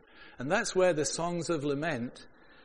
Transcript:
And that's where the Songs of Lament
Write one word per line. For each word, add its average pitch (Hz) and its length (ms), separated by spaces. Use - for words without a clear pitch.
And 131 140
that's 208 240
where 185 180
the 147 120
Songs 170 440
of 156 140
Lament 147 640